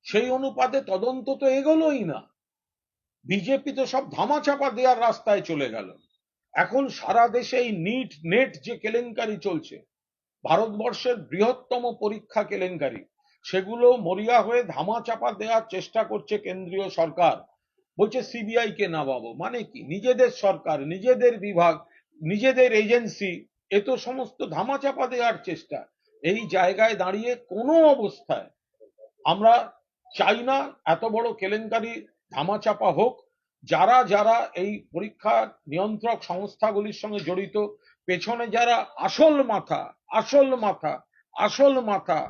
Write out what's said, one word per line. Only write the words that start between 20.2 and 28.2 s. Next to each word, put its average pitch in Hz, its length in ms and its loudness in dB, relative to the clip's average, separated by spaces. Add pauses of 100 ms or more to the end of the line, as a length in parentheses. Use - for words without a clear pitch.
সরকার, 165 340 0 (140)
নিজেদের 240 420 4 (120)
বিভাগ, 170 280 4 (460)
নিজেদের 247 500 4 (120)
এজেন্সি, 208 500 0 (440)
এ - 100 6
তো 262 60 0 (140)
সমস্ত 262 320 -10 (180)
ধামাচাপা 277 560 -2
দেওয়ার 233 240 0 (120)
চেষ্টা। - 300 -10 (440)
এই 202 180 0 (160)
জায়গায় 196 460 2
দাঁড়িয়ে 208 300 -2 (200)
কোনো 240 220 0 (200)
অবস্থায় 160 540 -4 (840)